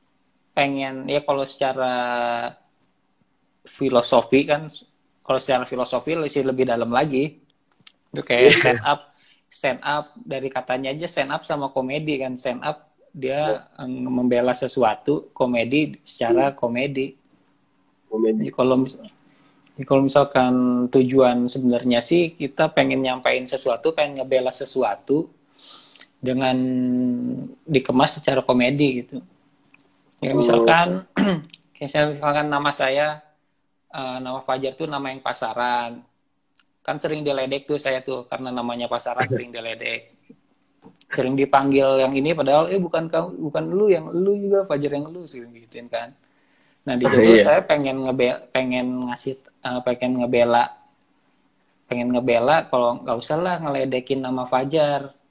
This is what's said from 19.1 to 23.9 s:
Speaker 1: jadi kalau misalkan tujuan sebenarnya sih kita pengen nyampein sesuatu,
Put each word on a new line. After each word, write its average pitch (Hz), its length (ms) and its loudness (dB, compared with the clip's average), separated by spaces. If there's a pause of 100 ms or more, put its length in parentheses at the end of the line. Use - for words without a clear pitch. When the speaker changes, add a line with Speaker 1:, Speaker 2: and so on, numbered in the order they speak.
Speaker 1:
jadi 135 100 -10
kalau 135 160 4
misalkan 135 520 2 (340)
tujuan 127 580 4
sebenarnya 123 540 0
sih 170 340 2
kita 151 380 -2
pengen 135 320 0
nyampein 127 420 -2
sesuatu, 131 460 -2